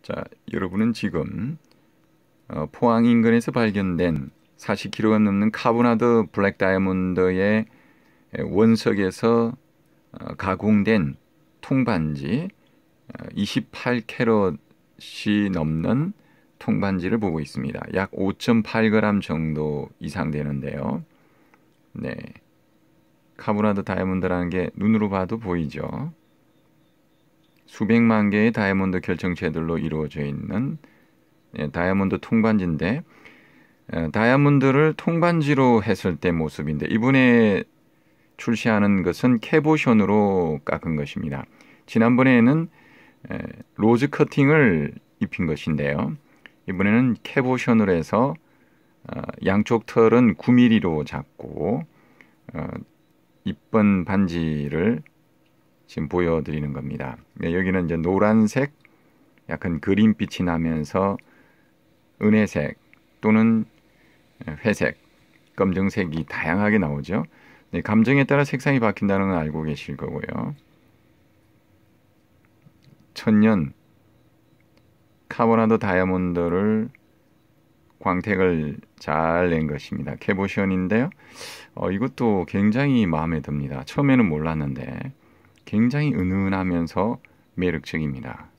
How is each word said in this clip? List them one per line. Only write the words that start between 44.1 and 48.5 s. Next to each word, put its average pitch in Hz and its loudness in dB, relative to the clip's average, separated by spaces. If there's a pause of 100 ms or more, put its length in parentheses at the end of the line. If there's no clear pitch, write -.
입힌 - -2
것인데요. 76 -2 (520)
이번에는 104 2
캐보션으로 123 2
해서, 104 0 (720)